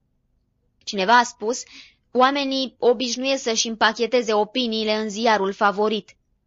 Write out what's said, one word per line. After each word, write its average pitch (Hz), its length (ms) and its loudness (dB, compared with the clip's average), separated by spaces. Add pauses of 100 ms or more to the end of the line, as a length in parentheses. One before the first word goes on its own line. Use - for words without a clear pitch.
(840)
Cineva 208 340 2
a 240 60 6
spus, 233 400 -6 (480)
„Oamenii 269 680 0
obișnuiesc 247 680 0
să-și 226 240 -2
împacheteze 226 640 0
opiniile 214 640 -2
în 220 140 -4
ziarul 202 440 0
favorit.” 208 600 -2 (320)